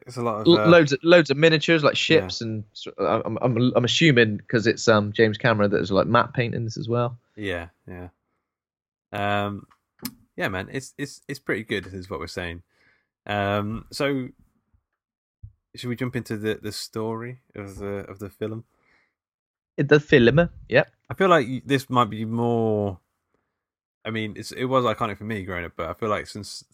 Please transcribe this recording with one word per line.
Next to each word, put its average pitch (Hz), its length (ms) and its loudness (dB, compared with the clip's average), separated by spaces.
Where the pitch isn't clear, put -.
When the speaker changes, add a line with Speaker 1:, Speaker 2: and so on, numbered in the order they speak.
Speaker 1:
It's 123 120 -12
a 123 40 -6
lot 110 200 -4
of, 107 60 2
Speaker 2:
L-, 175 100 8
Speaker 1:
uh, 214 100 2
Speaker 2:
loads 165 240 8
of, 139 100 0
loads 165 280 6
of 139 80 2
miniatures, 160 440 4
like 139 120 4
Speaker 1:
Yeah. - 260 4
Speaker 2:
ships, 92 220 -8
and 110 300 -6
s-, - 160 -16
I'm, 101 420 -2
I'm, 123 340 2
I'm 120 120 2
assuming 117 520 4
'cause 113 180 0
it's, - 200 0
um, 104 280 4
James 110 240 2
Cameron 104 320 2
that 98 80 0
there's, 71 120 -2
like, 95 180 2
matte 117 260 2
paintings 117 420 -4
as 113 140 -8
well. 120 260 -2
Speaker 1:
Yeah, 90 320 -6
yeah. 90 200 -14
Um, 101 520 -4
yeah, 180 120 -4
man, 98 240 -6
it's, - 240 -10
it's, - 320 -12
it's 143 120 -12
pretty 123 240 -4
good, 98 240 -6
is 92 200 -14
what 87 120 -8
we're 82 60 -8
saying. 87 360 -10
Um, 104 680 -2
so 139 360 -4
should 123 140 -10
we 120 80 -4
jump 127 200 -6
into 113 220 -6
the, 107 240 -2
the 104 100 -8
story 113 680 -10
of 98 220 -12
the, 101 320 -8
of 98 120 -18
the 101 100 -12
film? 107 340 -10
Speaker 2:
The 151 240 6
film, 123 480 6
yep. 135 220 2
Speaker 1:
I 135 40 -8
feel 190 140 2
like 156 180 6
y-, 127 200 -8
this 135 240 -2
might 123 180 4
be 110 160 -6
more, 110 760 0
I 110 60 -6
mean, 110 260 -6
it's, - 160 -14
it 123 120 -6
was 127 200 2
iconic 107 340 -2
for 104 60 -12
me 107 200 -6
growing 87 220 -6
up, 80 100 -12
but 82 140 -6
I - 40 -8
feel 113 140 -4
like 95 180 -2
since - 480 -14